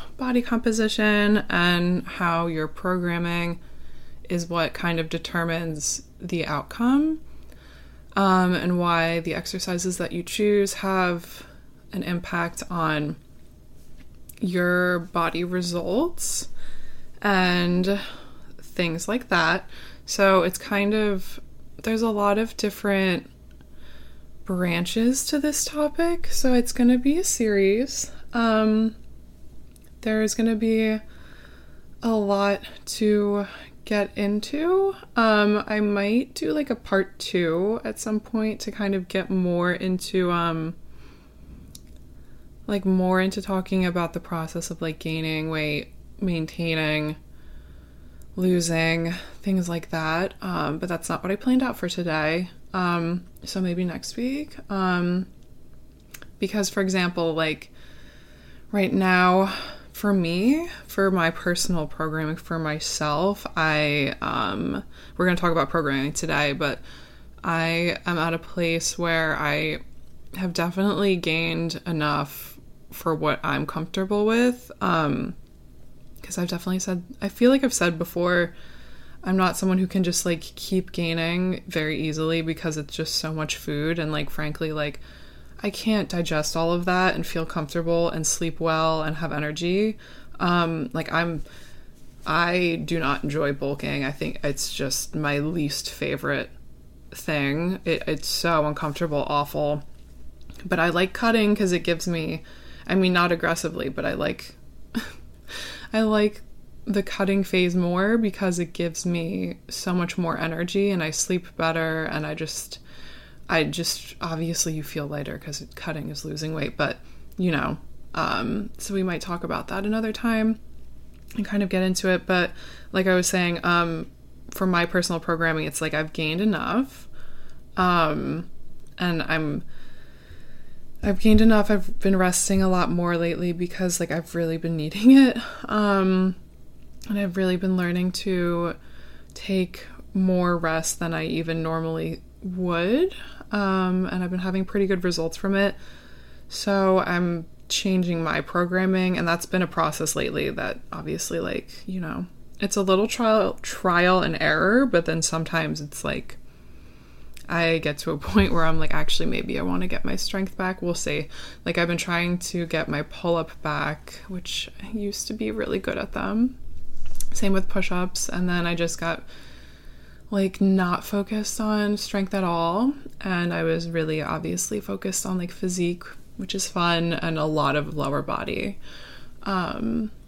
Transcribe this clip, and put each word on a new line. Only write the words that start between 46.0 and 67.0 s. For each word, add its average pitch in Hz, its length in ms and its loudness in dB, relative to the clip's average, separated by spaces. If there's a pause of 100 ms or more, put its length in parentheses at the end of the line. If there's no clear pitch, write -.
maintaining, 160 960 0 (1200)
losing, 165 760 2 (280)
things 185 280 2
like 170 220 -4
that. 165 500 0
Um, 160 380 -2
but 180 100 -4
that's 165 200 -4
not 165 140 -2
what 185 80 0
I 202 40 0
planned 254 280 4
out 240 140 -2
for 180 100 -4
today. 170 600 0 (240)
Um, 175 520 0 (180)
so - 180 -4
maybe 180 220 0
next 175 340 -6
week. 269 380 -4 (140)
Um, 180 580 2 (1120)
because, 202 300 0
for - 120 0
example, 180 520 2
like, 156 380 0 (1000)
right 196 200 2
now, 185 640 6 (380)
for - 200 0
me, 196 560 4 (200)
for 196 240 2
my 170 180 4
personal 170 560 0
programming 156 500 -4
for 165 220 -6
myself, 156 880 0 (100)
I, 151 640 2
um, 107 640 -2 (320)
we're 180 100 2
gonna 180 120 4
talk 175 140 2
about 165 180 2
programming 143 440 0
today, 147 400 0
but 143 260 -2 (640)